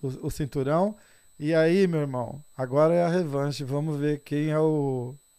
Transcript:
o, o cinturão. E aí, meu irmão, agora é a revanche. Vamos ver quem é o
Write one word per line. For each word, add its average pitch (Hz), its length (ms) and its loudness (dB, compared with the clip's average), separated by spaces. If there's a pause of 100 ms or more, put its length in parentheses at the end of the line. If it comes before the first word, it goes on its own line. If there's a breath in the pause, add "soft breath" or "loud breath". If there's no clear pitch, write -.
o, 135 240 -8
o 143 40 -2
cinturão. 151 680 -2 (420 soft breath)
E 151 160 -2
aí, 170 320 4
meu 165 140 0
irmão, 135 420 -6 (140)
agora 143 380 2
é 175 100 4
a 170 40 2
revanche. 143 560 -2
Vamos 143 340 -4
ver 147 220 -2
quem 147 300 -2
é 156 80 0
o 139 560 0 (240)